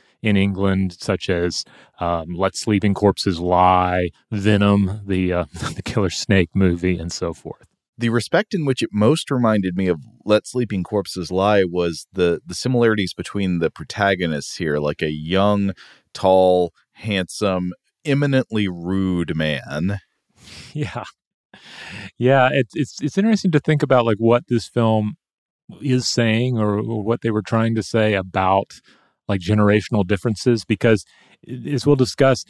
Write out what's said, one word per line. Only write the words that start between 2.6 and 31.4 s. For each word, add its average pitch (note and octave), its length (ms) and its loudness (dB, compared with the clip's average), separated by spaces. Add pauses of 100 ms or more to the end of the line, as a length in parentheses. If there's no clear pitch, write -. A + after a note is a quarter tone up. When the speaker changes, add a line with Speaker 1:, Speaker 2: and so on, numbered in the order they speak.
Speaker 1:
Corpses G2 440 0
Lie, F2+ 720 2 (200)
Venom, G2+ 760 2
the, F#2 260 0
uh, F2 160 0
<laughs> - 40 -20
the - 300 -10
Killer F#2+ 280 -2
Snake G2 440 2
movie, F2+ 440 2
and E2+ 140 -8
so E2+ 220 -6
forth. - 320 -16 (320)
Speaker 2:
The A#2 100 -2
respect A#2+ 460 0
in E3 100 -4
which C3+ 180 -2
it - 120 -2
most A#2 360 2
reminded G#2+ 460 0
me F#2+ 120 0
of E2+ 120 0 (240)
Let G#2 220 2
Sleeping G#2+ 360 -4
Corpses F#2 480 -6
Lie G2 340 2
was F2 500 -4
the, F2 320 0
the F2 80 -12
similarities A2+ 580 0
between F#2 460 -4
the E2 120 0
protagonists F2 840 -2
here, D2+ 220 -2
like D2 240 -4
a D#2 100 -2
young, G2 600 0 (420)
tall, F#2 580 4 (200)
handsome, F#2 840 -4 (320)
eminently C3+ 640 0
rude F2 680 -2
man. D#2 640 -4
Speaker 1:
<laughs> - 60 -20 (640)
Yeah. C3+ 320 -8 (1120)
Yeah, B2+ 340 4
it's, C3+ 240 -2
it's, - 280 -6
it's D3+ 160 -4
interesting G3+ 320 2
to D3+ 100 4
think D3 220 0
about, B2+ 240 4
like, A2+ 120 2
what A2+ 300 2
this A#2+ 180 -2
film A2 480 0 (680)
is B2+ 260 0
saying A#2 500 0
or, G#2 200 0
or A2+ 260 -4
what A#2 160 -2
they - 100 -2
were G#2+ 120 0
trying A2+ 320 0
to A2 80 0
say G#2+ 320 2
about, F#2+ 580 0 (560)
like, G2 120 -2
generational G#2 640 2
differences, G#2+ 580 0
because, A2 400 2 (640)